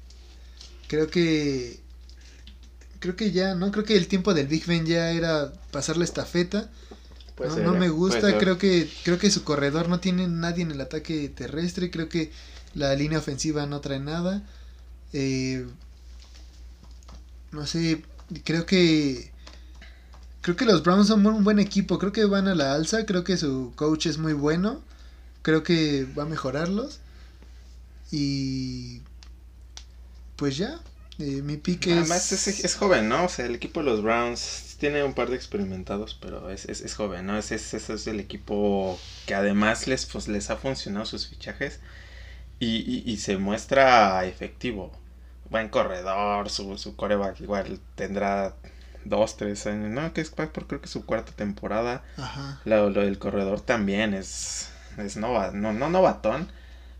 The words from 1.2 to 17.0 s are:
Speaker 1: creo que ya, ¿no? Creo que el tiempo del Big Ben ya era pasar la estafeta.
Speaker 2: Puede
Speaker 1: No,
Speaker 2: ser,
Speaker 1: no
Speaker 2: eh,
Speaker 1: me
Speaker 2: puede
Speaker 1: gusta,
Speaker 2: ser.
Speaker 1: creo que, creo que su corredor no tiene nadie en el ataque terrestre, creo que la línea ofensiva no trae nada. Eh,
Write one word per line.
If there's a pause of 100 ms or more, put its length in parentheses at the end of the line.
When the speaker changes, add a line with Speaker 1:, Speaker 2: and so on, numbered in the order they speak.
Speaker 1:
creo
que
ya,
¿no?
Creo
que
el
tiempo
del
Big
Ben
ya
era (180)
pasar
la
estafeta. (640)
Speaker 2:
Puede
Speaker 1:
No,
Speaker 2:
ser,
Speaker 1:
no
Speaker 2:
eh,
Speaker 1:
me
Speaker 2:
puede
Speaker 1:
gusta,
Speaker 2:
ser.
Speaker 1:
creo
que, (140)
creo
que
su
corredor
no
tiene
nadie
en
el
ataque
terrestre,
creo
que (420)
la
línea
ofensiva
no
trae
nada. (680)
Eh, (1800)